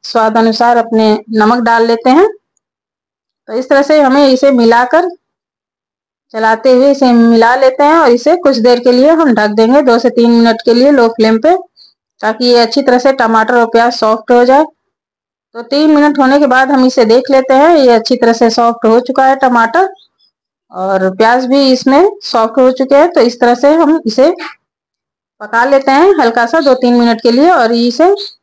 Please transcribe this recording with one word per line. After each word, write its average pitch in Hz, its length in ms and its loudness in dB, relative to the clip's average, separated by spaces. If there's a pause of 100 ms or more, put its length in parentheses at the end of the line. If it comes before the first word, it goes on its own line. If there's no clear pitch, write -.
स्वाद 220 320 -4
अनुसार 226 400 0
अपने 220 400 0 (140)
नमक 220 320 -2
डाल 233 220 0
लेते 233 260 -2
हैं। 349 160 2 (1200)
तो 220 40 -12
इस 254 160 -6
तरह 277 140 2
से 302 180 0
हमें 277 240 2
इसे 269 280 2
मिलाकर, 247 560 0 (1200)
चलाते 220 380 -2
हुए 262 200 2
इसे 277 220 0
मिला 233 420 2
लेते 262 280 0
हैं 294 120 2
और 311 140 2
इसे 240 280 0
कुछ 285 200 0
देर 240 220 2
के 247 120 0
लिए 254 200 2
हम 320 220 0
ढक 214 160 0
देंगे, 226 320 0
दो 247 180 0
से 247 120 0
तीन 233 200 0
मिनट 233 300 0
के 233 120 0
लिए 262 180 2
low 240 180 2
flame 220 300 0
पे, 320 160 2 (640)
ताकि 220 240 -6
ये 240 140 2
अच्छी 233 220 -2
तरह 247 180 0
से 269 140 0
टमाटर 226 420 -2
और 233 120 2
प्याज 233 260 0
soft 220 380 -4
हो 240 140 2
जाए। 269 180 2
तो - 1000 -18
तीन 294 260 -2
मिनट 294 300 0
होने 269 200 0
के 285 80 0
बाद 262 240 0
हम 262 140 0
इसे 247 200 0
देख 254 260 0
लेते 262 220 0
हैं, 311 220 2
ये 262 140 2
अच्छी 233 260 0
तरह 233 180 -2
से 233 180 0
soft 233 340 -2
हो 226 160 2
चुका 262 240 -2
है 269 120 2
टमाटर 247 520 -2 (840)
और 190 400 -4
प्याज 226 340 0
भी 269 160 0 (100)
इसमें 269 380 0 (140)
soft 226 360 -4
हो 254 140 2
चुके 269 220 -2
हैं। 330 160 2
तो 320 100 0
इस 240 180 -2
तरह 240 160 0
से 285 180 0
हम 320 320 0
इसे 254 260 0 (1120)
पका 226 240 -4
लेते 269 260 0
हैं 349 240 2
हल्का 233 320 -2
सा 320 140 -2
दो 269 140 0
तीन 247 200 -2
मिनट 233 260 0
के 233 100 0
लिए 285 200 2
और 240 220 0
इसे 247 400 0 (300)